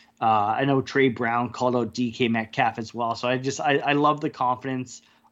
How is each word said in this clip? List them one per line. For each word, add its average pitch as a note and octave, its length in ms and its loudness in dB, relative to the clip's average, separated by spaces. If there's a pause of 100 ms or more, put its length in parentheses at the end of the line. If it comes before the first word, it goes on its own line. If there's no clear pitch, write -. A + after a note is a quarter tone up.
(200)
uh, A2 380 2
I C3+ 60 0
know C#3 160 4
Trey C3+ 280 2
Brown A#2+ 420 -2
called B2 260 0
out A2+ 160 0
D B2 200 -2
K A#2+ 160 0
Metcalf A2+ 500 0
as A2 160 -10
well. A2+ 200 -4
So B2 140 -4
I B2+ 80 2
just, C3+ 240 -4
I, D3 180 2
I C#3+ 160 0
love D3 260 2
the D#3 100 -2
confidence. B2+ 720 -4 (300)